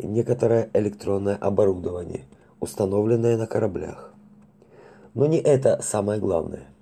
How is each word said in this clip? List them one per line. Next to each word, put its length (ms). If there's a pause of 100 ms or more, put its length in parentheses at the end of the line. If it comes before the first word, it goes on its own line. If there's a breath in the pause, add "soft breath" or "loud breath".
некоторое 680
электронное 640
оборудование, 880 (340 soft breath)
установленное 800
на 100
кораблях. 680 (1000 loud breath)
Но 120
не 120
это 440
самое 380
главное. 460 (160)